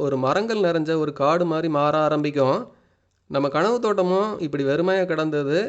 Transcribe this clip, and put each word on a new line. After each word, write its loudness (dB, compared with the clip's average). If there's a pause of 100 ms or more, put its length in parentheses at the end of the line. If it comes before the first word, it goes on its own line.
ஒரு 0 (100)
மரங்கள் 0
நிறைஞ்ச 0 (120)
ஒரு -4 (100)
காடு 2
மாதிரி -2 (100)
மாற 2 (140)
ஆரம்பிக்கும். 0 (760)
நம்ம 0
கனவு 2
தோட்டமும் 2 (160)
இப்படி -4
வெறுமையா 2
கிடந்தது, -2 (120)